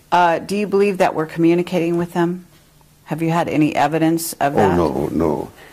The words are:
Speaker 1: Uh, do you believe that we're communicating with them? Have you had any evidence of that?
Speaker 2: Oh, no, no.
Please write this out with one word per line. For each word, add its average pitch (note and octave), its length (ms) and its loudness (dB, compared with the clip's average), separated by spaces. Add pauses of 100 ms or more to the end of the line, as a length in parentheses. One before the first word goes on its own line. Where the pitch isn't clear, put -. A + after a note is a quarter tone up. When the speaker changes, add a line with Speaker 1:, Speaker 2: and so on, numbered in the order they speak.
(120)
Speaker 1:
Uh, F3 260 4
do - 180 -6
you G#3 120 -2
believe G3 320 0
that - 160 2
we're D#3 100 -2
communicating E3+ 720 0
with F3 160 -4
them? F3 320 -2 (600)
Have D#3+ 180 -6
you D#3+ 80 0
had E3+ 180 0
any D3+ 260 0
evidence D#3+ 580 0
of C#3+ 200 -2
that? F#2+ 240 2
Speaker 2:
Oh, D2+ 300 0
no, - 0 -
no. D#2 440 -2 (220)